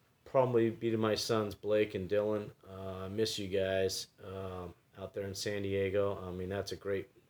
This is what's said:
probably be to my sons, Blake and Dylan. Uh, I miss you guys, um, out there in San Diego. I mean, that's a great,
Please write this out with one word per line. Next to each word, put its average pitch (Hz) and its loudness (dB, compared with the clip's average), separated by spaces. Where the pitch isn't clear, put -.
probably 120 4
be 113 -2
to 110 2
my 110 4
sons, 104 0
Blake 107 2
and 95 -4
Dylan. 104 0
Uh, 95 -8
I 95 -6
miss 110 0
you 101 -6
guys, 95 2
um, 95 -8
out 95 -10
there 101 -4
in 98 -6
San 101 -4
Diego. 98 2
I 90 -6
mean, 92 -4
that's 98 -4
a 92 -6
great, 98 -4